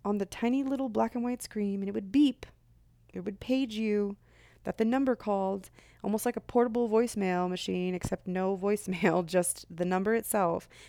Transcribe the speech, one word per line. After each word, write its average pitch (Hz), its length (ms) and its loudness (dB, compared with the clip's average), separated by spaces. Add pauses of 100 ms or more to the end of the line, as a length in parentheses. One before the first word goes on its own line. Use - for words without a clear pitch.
on 208 100 0
the 196 80 -2
tiny 247 380 0
little 269 260 -2
black 220 260 0
and 240 80 -4
white 247 200 -4
screen, 202 380 -4
and 196 100 -4
it - 20 -4
would 202 180 -6
beep. 269 360 4 (640)
It 175 140 -10
would 196 140 -8
page 262 340 -2
you 208 420 0 (480)
that - 140 -4
the 220 80 2
number 262 280 2
called, 196 540 -2 (340)
almost 208 220 -2
like 240 140 -2
a - 20 -4
portable 240 480 2
voicemail 196 600 2
machine, 185 440 -2
except - 320 -6
no 185 300 0
voicemail, 185 680 2
<laughs> - 0 -
just 180 420 0
the 175 160 -4
number 190 300 2
itself. 190 520 0 (220)